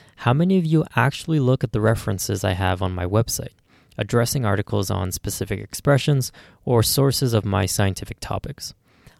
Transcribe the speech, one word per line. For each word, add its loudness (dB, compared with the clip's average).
how 0
many 2
of 2
you 2
actually 0
look 2
at -2
the 0
references 0
I 2
have 0
on -2
my -4
website, -2
addressing 0
articles 0
on -2
specific -6
expressions 0
or 4
sources 2
of 2
my 0
scientific -2
topics? -10